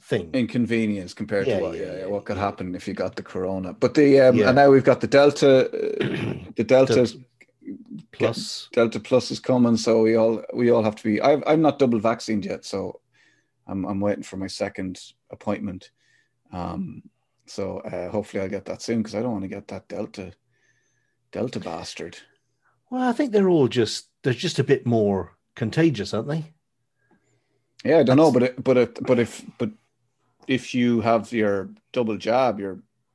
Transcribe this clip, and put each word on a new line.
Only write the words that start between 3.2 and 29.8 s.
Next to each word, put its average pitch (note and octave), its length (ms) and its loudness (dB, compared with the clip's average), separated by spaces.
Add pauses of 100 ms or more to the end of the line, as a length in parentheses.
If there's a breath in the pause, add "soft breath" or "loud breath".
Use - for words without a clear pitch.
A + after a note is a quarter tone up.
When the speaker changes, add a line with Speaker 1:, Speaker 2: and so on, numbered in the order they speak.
Speaker 2:
corona. F#2 500 -6
But - 220 0
the, C#3 240 8
um, B2+ 160 8
Speaker 1:
Yeah. G#2+ 140 4
Speaker 2:
and B2+ 60 6
now C#3 140 8
we've C3+ 140 8
got B2+ 180 4
the A#2 60 -4
Delta, C#3 600 6
uh, - 840 -6
<clears throat> - 40 -18
the A#2 80 -2
Delta C3 320 4
Speaker 1:
Delta B2 220 2 (920)
Plus. - 600 -6
Speaker 2:
Delta A#2 260 0
Plus - 320 0
is A2 80 -8
coming, A#2+ 380 2
so A2+ 240 2
we A2+ 140 4
all, A2+ 280 2 (100)
we A#2+ 160 0
all A2+ 140 4
have G#2+ 140 0
to - 60 -20
be. G#2+ 180 0
I've, C#3+ 260 2
I'm D#3+ 140 4
not C#3+ 180 2
double A#2+ 200 2
vaccinated A2 520 -4
yet, - 140 -10
so F#2+ 340 -10 (680)
I'm, F#2+ 180 -6
I'm G2 140 -6
waiting G2+ 240 -2
for - 140 -14
my F#2+ 100 -8
second F#2+ 520 -8 (320)
appointment. G2 580 -8 (600)
Um, F2 500 -10 (460)
so, F#2+ 320 -8
uh, F2 300 -10
hopefully G2+ 340 -6
I'll F#2+ 60 -6
get G2 160 -10
that F#2 160 -12
soon, A2+ 220 -4
'cause G#2 120 -10
I A2 60 -4
don't A#2+ 120 -4
wanna F#2+ 140 -8
get G2+ 220 -14
that G2 180 -14
Delta, F#2 460 -12 (1000)
Delta A2 280 -6
bastard. E2+ 580 -12 (720)
Speaker 1:
Well, B3+ 160 -2
I A#3 60 0
think C4 180 -2
they're G3+ 180 4
all D3+ 180 4
just, - 420 -2 (140)
they're B2+ 100 0
just D#3 260 -6
a - 40 2
bit - 220 2
more G2+ 500 0 (200)
contagious, A2+ 580 -2
aren't A2 140 -4
they? D#3 260 -8 (1300)
Speaker 2:
Yeah, D3+ 160 4
I C#3 40 6
don't B2+ 140 4
know, D#3 140 6
Speaker 1:
That's - 20 0
Speaker 2:
but B2 100 4
it, B2+ 200 -4
but B2+ 140 4
it, A#2 280 0
but B2 140 2
if, - 240 -4 (140)
but A2 140 -4 (760)